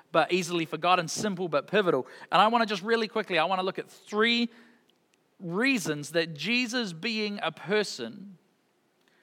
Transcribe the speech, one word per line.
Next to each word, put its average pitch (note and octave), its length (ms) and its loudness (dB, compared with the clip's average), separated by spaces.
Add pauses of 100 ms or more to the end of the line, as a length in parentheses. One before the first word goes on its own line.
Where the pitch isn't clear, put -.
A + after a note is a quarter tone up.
(100)
but E3 220 2
easily F3 320 0
forgotten, E3+ 440 2
simple F#3 400 -4
but D3 180 0
pivotal. E3+ 400 2 (260)
And E3+ 80 6
I G#3 80 8
wanna A#3 180 2
just G3 160 -4
really A3+ 260 0
quickly, F#3+ 300 -2
I D#3 60 4
wanna F#3 180 0
look F#3 160 -2
at - 120 -10
three A#3 580 0 (920)
reasons F3 720 -2
that E3 240 -2
Jesus A3+ 580 -2
being G#3 500 -4
a D#3+ 100 -4
person F#3 840 -6 (840)